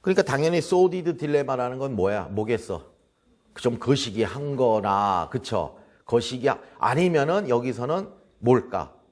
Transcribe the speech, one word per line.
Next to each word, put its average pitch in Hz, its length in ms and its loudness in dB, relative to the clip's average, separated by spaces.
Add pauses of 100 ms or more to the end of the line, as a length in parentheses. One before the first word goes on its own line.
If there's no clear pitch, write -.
그러니까 185 220 2
당연히 160 380 2
소디드 180 560 2
딜레마라는 131 600 0
건 135 160 -4
뭐야? 98 360 0
뭐겠어? 107 600 -4 (720)
좀 120 180 0
거시기한 120 800 -2
거나, 101 720 2
그쵸? 95 480 -4 (260)
거시기, 120 440 0 (300)
아니면은 165 720 2
여기서는 123 600 -2 (300)
뭘까? 110 560 0 (180)